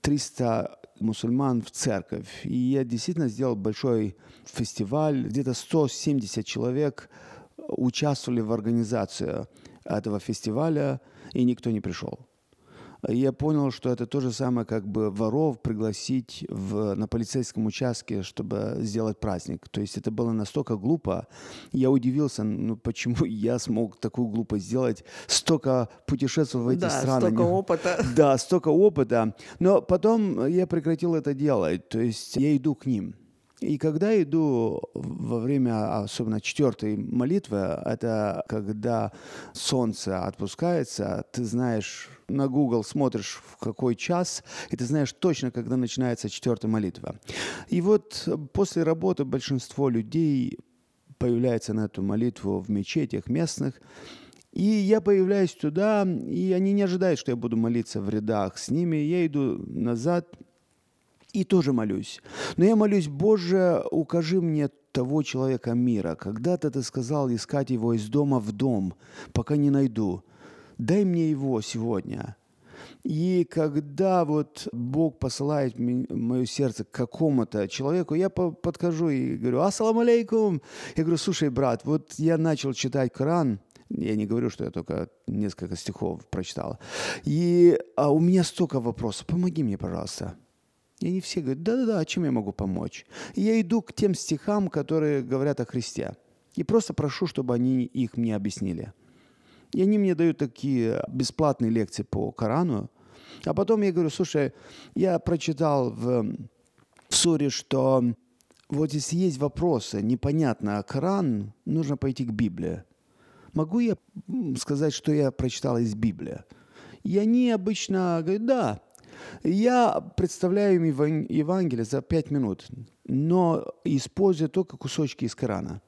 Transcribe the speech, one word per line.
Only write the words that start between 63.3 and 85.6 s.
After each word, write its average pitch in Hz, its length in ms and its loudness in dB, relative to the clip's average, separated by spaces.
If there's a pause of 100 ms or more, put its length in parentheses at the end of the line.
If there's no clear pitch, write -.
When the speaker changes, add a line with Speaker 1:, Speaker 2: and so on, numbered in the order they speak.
Speaker 1:
укажи 170 500 2
мне 151 280 2 (220)
того 139 320 0
человека 131 500 0
мира. 113 420 2
Когда-то 123 560 -2
ты 131 100 -2
сказал 131 480 -2
искать 127 400 -2
его 117 240 2
из 107 160 -2
дома 139 300 2
в 107 140 -4
дом, 104 420 0 (380)
пока 147 240 0
не 143 120 4
найду. 113 540 0 (540)
Дай 165 260 2
мне 170 260 2
его 135 320 0
сегодня». 110 760 -4 (640)
И 175 400 2
когда 156 800 0
вот 151 460 -2
Бог 131 480 0
посылает 139 580 -2
ми-, 123 320 0
мое 120 360 0
сердце 117 400 -2
к - 60 -20
какому-то 120 760 0
человеку, 151 480 -2
я 185 140 0
по-, 180 220 -2
подхожу 170 580 -2
и 131 260 0
говорю: 123 240 0
«Ассаламу 220 400 2
алейкум». 226 640 2 (340)
Я 160 80 0
говорю: 165 140 2
«Слушай, 160 320 0
брат, 123 340 0
вот 147 300 -2
я 160 240 2
начал 151 360 0
читать 131 400 0
Коран». 139 460 2 (300)
Я - 260 -2
не 107 100 0
говорю, 117 240 0
что - 140 -8
я 104 80 -4
только 82 380 -6 (180)
несколько 98 480 -4